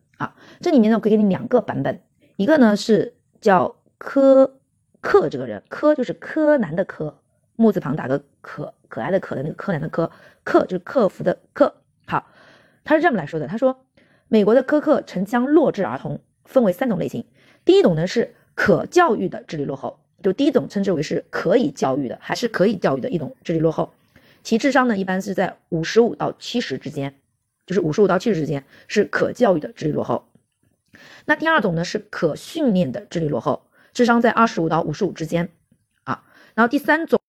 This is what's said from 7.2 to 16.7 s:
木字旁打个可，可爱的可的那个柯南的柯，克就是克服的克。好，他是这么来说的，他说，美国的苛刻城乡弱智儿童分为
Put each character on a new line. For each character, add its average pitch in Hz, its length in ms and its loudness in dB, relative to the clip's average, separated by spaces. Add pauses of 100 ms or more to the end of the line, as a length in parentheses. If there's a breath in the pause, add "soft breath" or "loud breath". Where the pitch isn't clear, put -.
木 226 140 4
字 - 80 -4
旁 156 160 -4
打 151 120 -8
个 135 160 -2 (180)
可， - 320 -14 (140)
可 - 140 -12
爱 117 100 -6
的 190 80 0
可 - 160 -8
的 131 80 -6
那 151 60 -6
个 170 60 -8
柯 - 180 -6
南 147 80 -6
的 151 80 -8
柯， 165 200 -4 (340 loud breath)
克 - 220 2
就 180 120 -6
是 - 20 -8
克 208 300 0
服 - 140 -10
的 - 180 -2 (100)
克。 - 320 0 (240)
好， - 240 -6 (540 soft breath)
他 302 100 2
是 311 60 2
这 339 100 2
么 233 60 -2
来 151 80 -6
说 156 140 -8
的， 139 80 -6
他 180 100 -8
说， 262 280 -2 (440 soft breath)
美 214 160 4
国 214 100 4
的 262 80 4
苛 302 160 0
刻 294 220 2
城 - 240 -6
乡 240 220 -2
弱 294 240 4
智 196 140 -4
儿 120 120 -4
童 143 240 -10 (240)
分 262 180 2
为 196 80 4